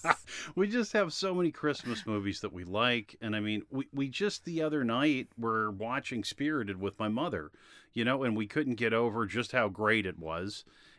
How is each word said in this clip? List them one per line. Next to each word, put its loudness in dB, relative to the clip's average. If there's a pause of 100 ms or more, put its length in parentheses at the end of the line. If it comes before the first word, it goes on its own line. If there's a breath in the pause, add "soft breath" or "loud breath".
<laughs> 4 (400 loud breath)
We 4
just 0
have 4
so -2
many 4
Christmas -2
movies -2
that -6
we -8
like, 0
and, -2
I 0
mean, -2
we, -4
we -2
just -2
the -4
other 0
night 2 (100)
were 2
watching -4
Spirited -2
with -2
my 0
mother, -2 (420 loud breath)
you 0
know, 2
and 2
we 0
couldn't 0
get 2
over 4
just -2
how 4
great 4
it -4
was. -4 (340 loud breath)